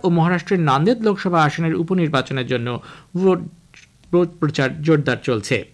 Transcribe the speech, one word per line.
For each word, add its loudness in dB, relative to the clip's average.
ও 0
মহারাষ্ট্রের 0
নান্দেদ 2
লোকসভা 0
আসনের 0
উপনির্বাচনের -2
জন্য -2
ভোট, 2
ভোট 2
প্রচার 0
জোরদার 2
চলছে। -2